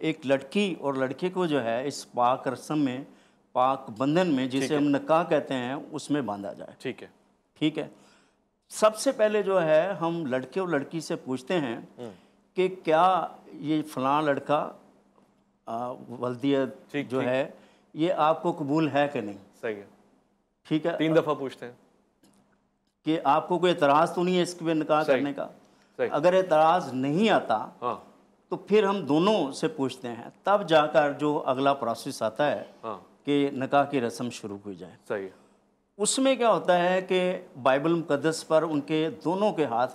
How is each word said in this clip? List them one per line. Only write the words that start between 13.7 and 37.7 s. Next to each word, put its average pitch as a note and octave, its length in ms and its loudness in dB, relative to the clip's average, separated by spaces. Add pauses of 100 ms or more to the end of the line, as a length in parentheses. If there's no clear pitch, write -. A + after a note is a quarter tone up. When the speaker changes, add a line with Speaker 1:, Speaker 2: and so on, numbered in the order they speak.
Speaker 1:
फ़लाँ C#3+ 400 0
लड़का, D3 580 -2 (880)
अ, B2 260 -6 (160)
वल्दियत B2 680 -2 (140)
Speaker 2:
ठीक, C#3 160 -6
Speaker 1:
जो C3 120 -2
Speaker 2:
ठीक। B2 80 -2
Speaker 1:
है C3+ 260 -2 (420)
ये E3 140 0
आपको D#3+ 420 0
कबूल D#3 360 0
है C#3+ 200 2
कि C#3 120 -4
नहीं? G#2 160 -8 (260)
Speaker 2:
सही A2 120 -6
है। G2+ 140 -14 (800)
Speaker 1:
ठीक D#3 180 0
है। E3+ 100 -2
Speaker 2:
तीन D#3+ 180 0
दफ़ा D3+ 200 2
पूछते C3 320 -10
हैं। B2 120 -20 (1300)
Speaker 1:
कि D#3 140 0
आपको D#3 400 2
कोई F3 120 4
एतराज़ D#3+ 420 4
तो F3+ 100 -2
नहीं F3+ 140 2
है F3 60 4
इस E3+ 120 -4
पे E3 200 -2
निकाह D3+ 280 2
Speaker 2:
सही। C#3+ 140 4
Speaker 1:
करने C#3+ 160 -2
का? - 140 -8 (500)
Speaker 2:
सही। B2 120 0
Speaker 1:
अगर E3+ 260 4
एतराज़ E3 600 4
नहीं D3+ 360 2
आता A#2+ 520 0
Speaker 2:
हाँ। A#2 320 -6 (360)
Speaker 1:
तो - 180 -8
फिर G3+ 160 4
हम G3 180 0
दोनों D#3 500 2
से D#3 160 -2
पूछते B2+ 400 -6
हैं, A#2 240 -12 (140)
तब G3+ 160 4
जाकर D3+ 500 4
जो D3 240 0
अगला C#3 360 0
प्रोसेस A#2+ 500 -4
आता A2 240 -2
है G#2+ 280 -4 (100)
Speaker 2:
हाँ। G#2 220 -10 (200)
Speaker 1:
कि C#3+ 280 2
निकाह C3+ 300 2
की C3+ 160 -2
रस्म A#2 300 -4
शुरू G2+ 260 -12
की G2+ 200 -12
जाए। F2+ 200 -18 (120)
Speaker 2:
सही G#2 160 -4
है। F#2 100 -14 (640)
Speaker 1:
उसमें C4 400 2
क्या A#3 100 2
होता F3+ 260 4
है F3+ 280 2
कि F#3 440 -2 (120)
बाइबल C#3 340 2